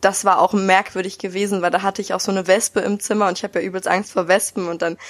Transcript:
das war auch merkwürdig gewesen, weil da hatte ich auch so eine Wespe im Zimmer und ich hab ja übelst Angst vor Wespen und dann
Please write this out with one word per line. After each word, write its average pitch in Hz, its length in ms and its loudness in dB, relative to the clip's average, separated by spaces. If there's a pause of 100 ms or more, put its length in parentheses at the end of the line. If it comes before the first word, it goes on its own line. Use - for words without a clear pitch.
das 190 220 2
war 196 160 4
auch 180 140 4
merkwürdig 190 640 0
gewesen, 196 440 -4
weil 175 100 0
da 175 100 2
hatte 196 200 -2
ich 190 120 -6
auch 180 80 -2
so - 100 -4
eine 190 160 -2
Wespe 202 320 2
im 202 220 -2
Zimmer 214 260 0
und 185 100 -2
ich - 60 -8
hab - 120 -6
ja 175 60 -2
übelst 185 260 -6
Angst 190 260 -2
vor 175 160 0
Wespen 190 400 0
und 170 120 -6
dann 165 160 -2 (120)